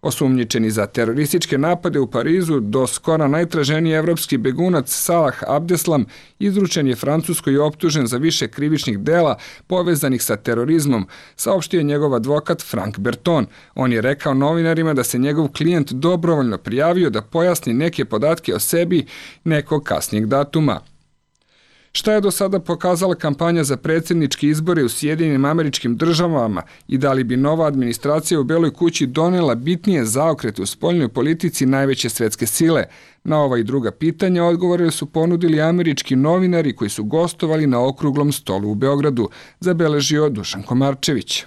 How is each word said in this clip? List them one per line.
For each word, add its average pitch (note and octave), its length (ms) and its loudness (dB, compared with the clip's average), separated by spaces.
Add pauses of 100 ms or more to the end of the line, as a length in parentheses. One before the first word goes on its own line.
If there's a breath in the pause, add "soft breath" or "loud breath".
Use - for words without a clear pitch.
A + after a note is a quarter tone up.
Osumnjičeni B2 680 0
za G#2+ 140 0
terorističke C#3 720 0
napade E3 420 0
u B2+ 80 0
Parizu, D#3 520 0
do A#2 280 0
skora D#3+ 400 0
najtraženiji D#3+ 680 0
evropski D#3+ 440 0
begunac C3+ 520 0
Salah E3+ 580 0
Abdeslam, D#3+ 580 0 (340 loud breath)
izručen F#3+ 480 0
je B2+ 80 0
Francuskoj D3 580 -2
i C#3 40 4
optužen D3 500 0
za A#2+ 100 -4
više D#3+ 300 0
krivičnih C#3+ 520 -2
dela D3+ 380 2 (300 loud breath)
povezanih E3 560 0
sa A2+ 120 -2
terorizmom, B2 720 0 (280 loud breath)
saopštio - 420 -2
je E3 60 2
njegov C#3+ 320 0
advokat D3 480 -2
Frank G#2+ 360 -6
Berton. B2 460 0 (300 loud breath)
On B2+ 180 0
je A2+ 80 0
rekao C#3 320 -2
novinarima D#3+ 600 0
da C3 100 0
se B2+ 140 -4
njegov C#3+ 300 0
klijent D#3+ 460 0
dobrovoljno D#3 640 0
prijavio D#3 520 0
da G#2 120 -2
pojasni E3 520 0
neke D3 320 0
podatke C3+ 500 0
o G#2+ 40 -2
sebi F3 460 0 (380 loud breath)
nekog D3+ 400 0
kasnijeg G#2 420 -2
datuma. C#3 540 0 (1120 soft breath)
Šta - 220 0
je G#3+ 80 4
do G3 100 2
sada G3 280 0
pokazala F3+ 560 -2
kampanja E3 480 0
za C3+ 140 -2
predsjedničke D#3+ 680 0
izbore D#3 360 2
u A#2 60 2
Sjedinjenim D3 560 0
Američkim C#3+ 520 -2
Državama D#3 640 0 (260 loud breath)
i C3+ 100 -2
da C3+ 160 2
li C3+ 100 0
bi A#2+ 140 -2
nova D#3 300 2
administracija C#3+ 720 0
u C#3 40 2
Beloj D#3 300 2
kući E3 320 0
donela D#3 500 0
bitnije D#3 500 0
zaokrete C3 560 -2
u F#2+ 40 -2
spoljnoj E3 420 0
politici D#3 580 0
najveće C3+ 440 0
svetske A2 360 -2
sile? D#3+ 380 2 (400 loud breath)
Na D#3 160 0
ova C3+ 180 2
i A#2 60 0
druga A#2 280 -2
pitanja E3+ 520 0
odgovore E3+ 480 2
su - 140 -6
ponudili E3 560 2
američki E3 540 0
novinari E3 600 2
koji G#2+ 140 -2
su G#2+ 140 -6
gostovali D#3 640 0
na B2 180 2
okruglom C#3+ 460 0
stolu G2+ 400 -4
u A2 40 -2
Beogradu, C3+ 540 0 (300 loud breath)
zabeležio D3+ 680 2
Dušan G2+ 340 -6
Komarčević. C3+ 840 -2